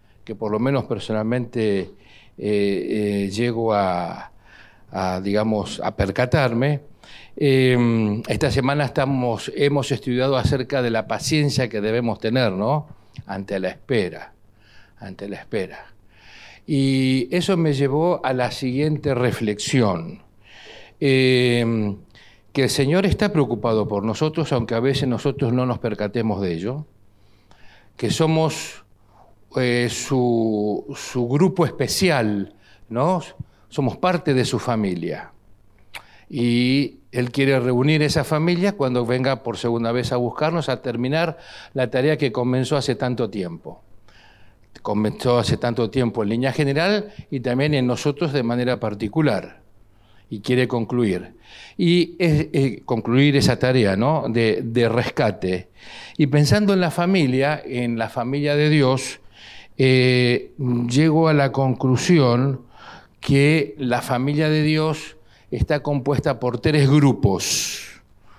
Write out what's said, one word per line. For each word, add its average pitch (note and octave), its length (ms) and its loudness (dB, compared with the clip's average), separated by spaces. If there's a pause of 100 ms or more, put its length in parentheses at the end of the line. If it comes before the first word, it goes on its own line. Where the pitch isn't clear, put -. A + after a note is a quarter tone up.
(240)
que A2+ 100 -12
por G#2 180 -6
lo G#2+ 60 0
menos B2+ 280 0
personalmente, A2 960 -2
eh, - 80 -8 (500)
eh, G2+ 920 0
llego A2+ 440 -2
a, F2 560 -2 (580)
a, F#2 320 -4
digamos, G#2 600 -2
a G2 120 -4
percatarme. B2+ 840 0 (560)
Eh, A#2+ 920 2
esta B2+ 220 0
semana C#3 360 0
estamos, B2+ 680 -2
hemos C#3+ 360 0
estudiado B2+ 460 0
acerca C3 440 -2
de A#2+ 80 0
la A2 160 -2
paciencia C3 640 -2
que A2 120 -4
debemos A2 380 -2
tener, A#2 340 0
¿no? B2 340 -2 (400)
Ante G2 320 -6
la F#2 100 -2
espera, F2+ 640 -4 (640)
ante G2+ 320 -14
la G2 60 -10
espera. - 540 -8 (760)
Y C3 680 0
eso F3+ 220 2
me D#3 160 2
llevó C#3+ 500 0
a C3 80 0
la B2+ 180 0
siguiente C#3+ 640 -2
reflexión. G#2+ 1080 0 (800)
Eh, B2 920 2 (600)
que C3+ 100 2
el B2 60 2
Señor D#3+ 360 2
está G#3 280 2
preocupado A2+ 520 0
por G2+ 200 -2
nosotros, D#3 480 -2
aunque A#2 200 -2
a A2+ 60 0
veces C3 300 0
nosotros A#2+ 420 -2
no B2+ 140 0
nos B2 140 -2
percatemos G#2+ 600 -4
de F#2 140 -2
ello, A#2+ 320 -6 (1120)
que A2 140 -2
somos, D#3+ 760 0 (720)
eh, B2 340 0
su, A2+ 920 -2 (100)
su A#2+ 320 -4
grupo E3+ 380 2
especial, A#2+ 920 -2 (320)
¿no? D#3 340 -2 (460)
Somos C3 300 -2
parte E3+ 360 0
de B2+ 120 2
su B2+ 120 -2
familia. F2+ 760 -4 (960)
Y B2 720 0 (120)
Él B2 200 -2
quiere C3+ 280 2
reunir C3 440 2
esa D3 200 0
familia F3 480 0
cuando B2 340 0
venga C3 380 -2
por G#2+ 140 -6
segunda A#2 340 0
vez B2 220 -2
a - 20 -2
buscarnos, D3+ 540 -2
a B2+ 120 -4
terminar C3+ 580 -2 (340)
la B2+ 180 0
tarea D3 260 2
que C#3 140 0
comenzó B2+ 460 0
hace B2+ 180 -2
tanto B2 340 -2
tiempo. E2+ 520 -10 (1000)
Comenzó G#2+ 560 0
hace A#2 180 0
tanto A#2 360 -2
tiempo A#2 320 -2
en G2+ 60 -2
línea B2 220 0
general E3+ 640 0 (160)
y C3 120 -6
también C3+ 340 0
en B2+ 100 2
nosotros C3+ 480 -2
de C#3+ 80 0
manera A#2+ 380 -2
particular. G#2 840 -2 (720)
Y G#2 80 -10
quiere B2 280 2
concluir. A2+ 680 -2 (420)
Y F3 400 2
es, D#3+ 340 2
eh, C3+ 320 0
concluir C3 540 2
esa B2+ 220 4
tarea, B2 360 2
¿no? C#3 320 0
De, A2+ 360 2
de A#2 260 2
rescate. G#2+ 800 -2 (480)
Y D#3 80 4
pensando D3+ 480 4
en F#3+ 80 4
la E3+ 80 2
familia, D3 720 2
en A#2+ 360 -4
la A2 100 -2
familia C#3+ 460 -2
de D3+ 140 4
Dios, C3+ 520 2 (560)
eh, B2+ 760 4 (360)
llego D#3 400 4
a D3+ 40 4
la C#3 180 4
conclusión C3 1080 2 (600)
que C#3+ 560 2
la A#2+ 240 0
familia D3 480 0
de D#3 140 2
Dios D#3 540 -2 (340)
está C#3+ 300 -2
compuesta C#3 580 -2
por B2+ 200 -2
tres D3 300 4
grupos. - 1000 2 (480)